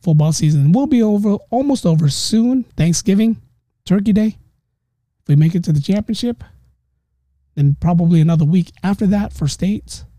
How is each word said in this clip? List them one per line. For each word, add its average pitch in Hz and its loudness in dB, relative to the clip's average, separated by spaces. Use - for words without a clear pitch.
Football 156 2
season 151 2
will 262 2
be 247 2
over, 208 0
almost 269 -2
over 160 2
soon. 233 0
Thanksgiving, 196 0
Turkey 202 0
Day. 214 0
If - -20
we 143 2
make 160 2
it 175 -2
to 160 -2
the 147 0
championship, 214 -4
then 143 2
probably 170 2
another 160 2
week 170 0
after 196 -2
that 202 -2
for 151 -4
states. - -8